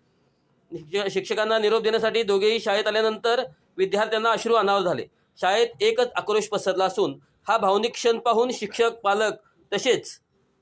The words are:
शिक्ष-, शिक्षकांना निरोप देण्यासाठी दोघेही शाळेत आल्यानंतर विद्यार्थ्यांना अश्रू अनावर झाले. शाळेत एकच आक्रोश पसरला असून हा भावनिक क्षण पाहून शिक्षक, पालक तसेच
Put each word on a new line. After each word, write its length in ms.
शिक्ष-, 320
शिक्षकांना 480
निरोप 240
देण्यासाठी 400
दोघेही 380
शाळेत 260
आल्यानंतर 560
विद्यार्थ्यांना 540
अश्रू 240
अनावर 260
झाले. 240
शाळेत 260
एकच 360
आक्रोश 300
पसरला 380
असून 340
हा 100
भावनिक 340
क्षण 260
पाहून 340
शिक्षक, 380
पालक 420
तसेच 480